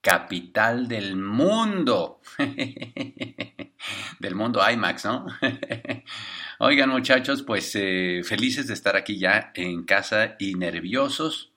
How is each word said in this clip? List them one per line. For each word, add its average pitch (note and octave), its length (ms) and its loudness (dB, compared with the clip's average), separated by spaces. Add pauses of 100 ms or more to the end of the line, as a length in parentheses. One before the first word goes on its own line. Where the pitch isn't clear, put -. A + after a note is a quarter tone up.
capital G#2+ 880 2
del G#2 280 -4
mundo. C3+ 1040 2 (160)
<laughs> - 1800 -8
Del F#2+ 140 -6
mundo G#2+ 360 2
imax, G2 340 0
¿no? A#2 220 -2 (640)
<laughs> - 680 -12
Oigan, C3+ 280 6
muchachos, C3 540 2
pues, G#2 320 -2
eh, F#2 500 0
felices G#2+ 440 -2
de G#2+ 40 -4
estar G2 240 0
aquí G2 220 -2
ya G2 360 4
en F2+ 300 -4
casa G#2+ 540 2
y G2 160 -4
nerviosos G2 1040 -4